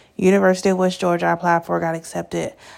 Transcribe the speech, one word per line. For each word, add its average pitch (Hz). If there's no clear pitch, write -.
University 190
of 185
West 185
Georgia, 175
I 170
applied 170
for, 175
got 165
accepted. 165